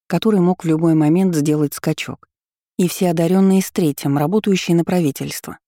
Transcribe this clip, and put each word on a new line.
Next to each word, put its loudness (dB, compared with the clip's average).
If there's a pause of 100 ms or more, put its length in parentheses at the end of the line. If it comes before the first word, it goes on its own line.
который 0
мог 0
в -4
любой 2
момент 2
сделать 0
скачок. -8 (500)
И 0
все -2
одаренные 2
с -10
третьим, -2
работающие 0
на 2
правительство, -4 (100)